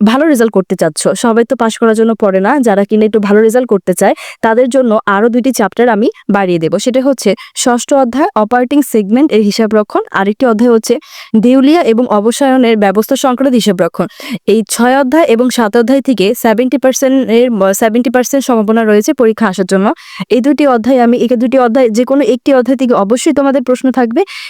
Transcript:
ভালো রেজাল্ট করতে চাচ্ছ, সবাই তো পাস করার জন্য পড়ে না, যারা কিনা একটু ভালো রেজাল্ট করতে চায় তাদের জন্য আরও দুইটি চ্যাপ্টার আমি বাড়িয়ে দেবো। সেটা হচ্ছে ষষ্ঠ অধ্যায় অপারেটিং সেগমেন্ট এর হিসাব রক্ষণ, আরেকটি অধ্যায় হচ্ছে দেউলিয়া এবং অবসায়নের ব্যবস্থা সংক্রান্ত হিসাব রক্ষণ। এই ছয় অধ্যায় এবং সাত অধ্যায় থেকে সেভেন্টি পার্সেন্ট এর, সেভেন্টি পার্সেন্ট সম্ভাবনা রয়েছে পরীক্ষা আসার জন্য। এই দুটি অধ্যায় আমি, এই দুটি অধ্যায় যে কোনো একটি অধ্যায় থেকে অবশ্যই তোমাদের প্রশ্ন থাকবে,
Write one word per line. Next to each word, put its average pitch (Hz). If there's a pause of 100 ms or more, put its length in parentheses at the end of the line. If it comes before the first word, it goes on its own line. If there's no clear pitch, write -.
ভালো 262
রেজাল্ট 233
করতে 190
চাচ্ছ, 170
সবাই 226
তো 254
পাস 226
করার 226
জন্য 226
পড়ে 190
না, 254
যারা 202
কিনা 214
একটু 214
ভালো 202
রেজাল্ট 233
করতে 190
চায় 208 (260)
তাদের 233
জন্য 233
আরও 202
দুইটি 240
চ্যাপ্টার 233
আমি 220 (200)
বাড়িয়ে 190
দেবো। 160
সেটা 247
হচ্ছে 254 (220)
ষষ্ঠ 247
অধ্যায় 269
অপারেটিং 247
সেগমেন্ট 233
এর 214
হিসাব 208
রক্ষণ, 214 (100)
আরেকটি 202
অধ্যায় 233
হচ্ছে 233 (380)
দেউলিয়া 262
এবং 226
অবসায়নের 233
ব্যবস্থা 208
সংক্রান্ত 262
হিসাব 202
রক্ষণ। 170 (400)
এই 214
ছয় 247
অধ্যায় 285
এবং 247
সাত 226
অধ্যায় 247
থেকে 226
সেভেন্টি 240
পার্সেন্ট 262
এর, 220
সেভেন্টি 233
পার্সেন্ট 254
সম্ভাবনা 220
রয়েছে 214
পরীক্ষা 226
আসার 185
জন্য। 196 (360)
এই 247
দুটি 285
অধ্যায় 247
আমি, 240
এই 240
দুটি 247
অধ্যায় 247
যে 226
কোনো 269
একটি 254
অধ্যায় 254
থেকে 240
অবশ্যই 214
তোমাদের 277
প্রশ্ন 254
থাকবে, 247 (240)